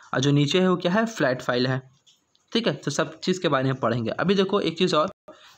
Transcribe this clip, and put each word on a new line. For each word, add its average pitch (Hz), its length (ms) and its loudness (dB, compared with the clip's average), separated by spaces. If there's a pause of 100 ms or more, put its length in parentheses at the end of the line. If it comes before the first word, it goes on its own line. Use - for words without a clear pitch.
(140)
और 131 60 0
जो 143 120 2
नीचे 143 300 2
है 185 80 4
वो 180 80 2
क्या 175 140 -2
है, 220 160 2
फ्लैट 131 340 -2
फाइल 127 260 0
है, 131 140 -2 (680)
ठीक 226 160 0
है। 156 80 2
तो - 160 -8
सब 143 280 -4
चीज़ 185 220 -2
के 175 60 0
बारे 135 180 0
में 131 120 0
पढ़ेंगे। 113 340 -2
अभी 185 240 0
देखो 196 260 2
एक 160 160 -2
चीज़ 165 180 0
और, 151 160 0 (460)